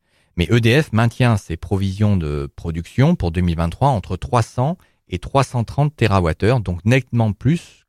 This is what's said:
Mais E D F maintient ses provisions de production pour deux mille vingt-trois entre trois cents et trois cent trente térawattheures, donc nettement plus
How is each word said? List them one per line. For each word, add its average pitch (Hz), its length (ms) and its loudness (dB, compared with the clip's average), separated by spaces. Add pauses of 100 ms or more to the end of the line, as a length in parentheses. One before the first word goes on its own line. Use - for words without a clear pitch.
(360)
Mais 85 140 0
E 117 100 4
D 117 220 4
F - 120 -4
maintient 117 440 2
ses 82 200 -6
provisions 98 600 0
de 73 380 -4
production 87 600 0
pour 92 140 -2
deux 87 120 -2
mille 87 160 0
vingt-trois 85 320 -2
entre 101 280 -4
trois - 240 -2
cents 135 380 -4 (280)
et 92 120 -6
trois - 240 0
cent 120 200 -4
trente 143 320 -2
térawattheures, 98 640 2
donc 90 260 -6
nettement 117 480 0
plus - 560 -4